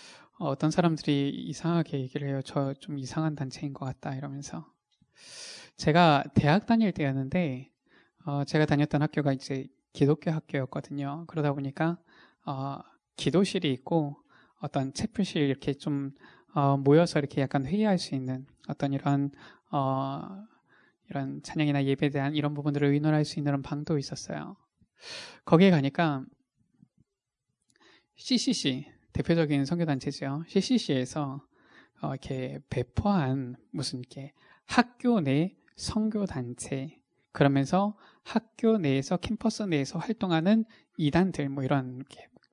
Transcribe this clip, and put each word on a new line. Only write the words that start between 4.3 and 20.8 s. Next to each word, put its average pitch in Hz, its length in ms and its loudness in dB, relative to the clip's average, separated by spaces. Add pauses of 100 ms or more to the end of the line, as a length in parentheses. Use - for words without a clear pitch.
제가 156 460 6 (100)
대학 156 320 4
다닐 226 260 4
때였는데, 135 800 -2 (540)
어, 143 180 -2
제가 151 220 2
다녔던 147 380 2
학교가 147 300 0
이제 131 340 -6 (260)
기독교 151 380 2
학교였거든요. 143 960 -6
그러다 147 260 0
보니까, 147 460 -2 (460)
어, 135 340 -8 (360)
기도실이 170 560 2
있고 147 460 -2 (420)
어떤 139 340 -4
채플실 - 480 -2
이렇게 139 320 0
좀, 139 380 -4 (420)
어, 139 240 4
모여서 151 420 6
이렇게 143 220 -2
약간 135 240 0
회의할 202 320 2
수 160 180 -6
있는 131 300 -4 (220)
어떤 143 260 -2
이런, 139 380 0 (400)
어, 139 720 -4 (680)